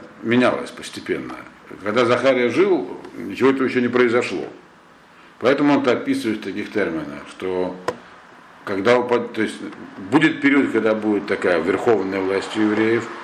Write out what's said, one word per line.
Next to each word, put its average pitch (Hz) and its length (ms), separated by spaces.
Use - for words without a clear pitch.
менялось 110 480
постепенно. 67 640
Когда 107 240
Захария 123 420
жил, 160 500
ничего 110 340
этого 135 160
ещё 120 140
не 120 80
произошло. 117 580
Поэтому 143 340
он 127 80
это 120 100
описывает 113 460
в - 60
таких 101 280
терминах, 80 560
что 92 480
когда 101 320
упад-, 120 360
то 110 100
есть 98 140
будет 135 420
период, 135 300
когда 110 240
будет 107 320
такая 90 340
верховная 95 600
власть 95 360
у 107 40
евреев, 110 480